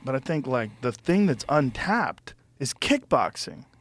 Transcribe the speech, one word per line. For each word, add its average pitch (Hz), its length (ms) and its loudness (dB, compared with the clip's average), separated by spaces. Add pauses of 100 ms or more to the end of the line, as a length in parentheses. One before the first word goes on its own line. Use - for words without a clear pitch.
but 131 120 -2
I - 20 -2
think, 147 300 -2
like, 117 220 0 (100)
the 123 100 0
thing 190 360 2
that's 135 220 0
untapped 151 840 0 (240)
is - 160 -6
kickboxing." - 880 -2 (160)